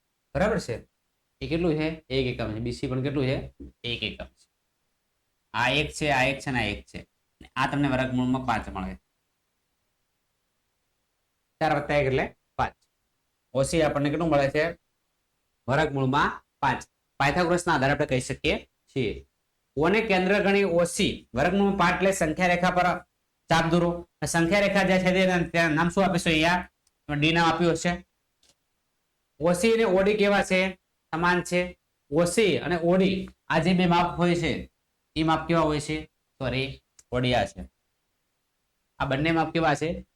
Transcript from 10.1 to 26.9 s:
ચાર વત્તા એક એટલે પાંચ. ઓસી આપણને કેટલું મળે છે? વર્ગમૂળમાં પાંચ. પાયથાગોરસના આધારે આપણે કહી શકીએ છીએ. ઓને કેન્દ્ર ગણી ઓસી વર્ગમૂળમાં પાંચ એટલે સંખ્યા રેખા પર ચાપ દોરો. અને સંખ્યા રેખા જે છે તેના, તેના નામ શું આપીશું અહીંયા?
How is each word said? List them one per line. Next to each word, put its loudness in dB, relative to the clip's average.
ચાર 0
વત્તા -4
એક 2
એટલે -4
પાંચ. -4
ઓસી 0
આપણને 0
કેટલું -2
મળે 2
છે? -2
વર્ગમૂળમાં 0
પાંચ. -2
પાયથાગોરસના 0
આધારે 2
આપણે 0
કહી 0
શકીએ -4
છીએ. -6
ઓને 2
કેન્દ્ર 2
ગણી 2
ઓસી 0
વર્ગમૂળમાં 2
પાંચ 2
એટલે 2
સંખ્યા 0
રેખા 2
પર 2
ચાપ 2
દોરો. 4
અને -8
સંખ્યા 2
રેખા 2
જે 4
છે 2
તેના, 2
તેના 0
નામ 2
શું 2
આપીશું 0
અહીંયા? 0